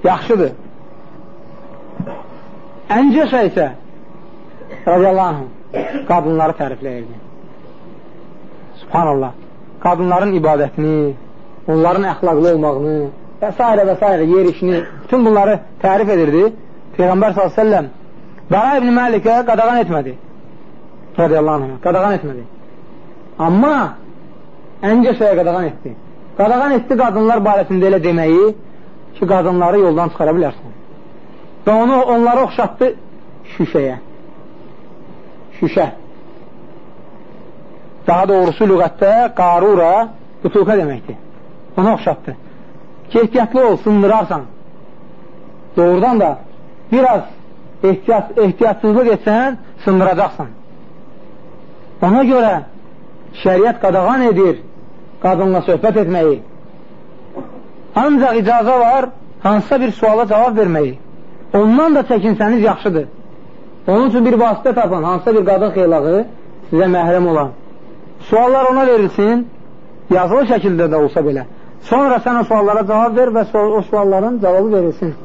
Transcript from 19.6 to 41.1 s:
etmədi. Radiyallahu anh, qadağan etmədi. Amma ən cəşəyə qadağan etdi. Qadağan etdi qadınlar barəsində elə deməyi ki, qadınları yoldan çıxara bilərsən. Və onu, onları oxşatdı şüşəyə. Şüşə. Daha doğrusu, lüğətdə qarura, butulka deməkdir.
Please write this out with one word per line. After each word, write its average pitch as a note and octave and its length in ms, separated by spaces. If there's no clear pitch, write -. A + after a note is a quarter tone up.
etmədi. D3+ 320
Radiyallahu D#3 560
anh, C3 140
qadağan F#3 380
etmədi. C3 260
Amma G#3 400
ən A3+ 240
cəşəyə G#3+ 320
qadağan F3 320
etdi. C3 240
Qadağan B3 400
etdi A#3 220
qadınlar A3 460
barəsində F#3+ 440
elə F#3+ 140
deməyi E3+ 500
ki, - 120
qadınları F3+ 600
yoldan E3 280
çıxara D#3 240
bilərsən. - 420
Və A3 180
onu, C4 180
onları A#3+ 440
oxşatdı B3 460
şüşəyə. C#3 480
Şüşə. E3 300
Daha F3+ 220
doğrusu, F#3 380
lüğətdə F#3+ 460
qarura, F3+ 580
butulka G3 360
deməkdir. C3+ 440